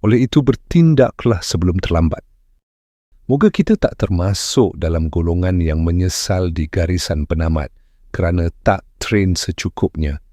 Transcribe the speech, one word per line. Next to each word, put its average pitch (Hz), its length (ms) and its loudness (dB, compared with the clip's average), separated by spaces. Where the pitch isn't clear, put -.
Oleh 120 240 4
itu, 147 160 2
bertindaklah 131 1000 2
sebelum 90 360 0
terlambat. 80 440 0
Moga 147 200 2
kita 202 320 2
tak - 160 -2
termasuk 95 800 0
dalam 80 320 -2
golongan 87 560 0
yang 80 200 0
menyesal 90 680 0
di 82 160 -4
garisan 85 560 -2
penamat 80 480 -2
kerana 85 320 0
tak 98 200 0
train 95 360 0
secukupnya. - 960 -6